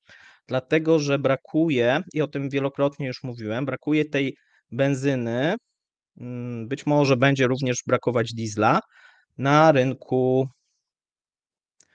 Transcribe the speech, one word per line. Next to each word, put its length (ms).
Dlatego, 520
że 200
brakuje, 840
i 80
o 60
tym 220
wielokrotnie 580
już 160
mówiłem, 420
brakuje 400
tej 300
benzyny, 840
mm, 500
być 180
może 320
będzie 300
również 300
brakować 460
diesla 460
na 340
rynku 760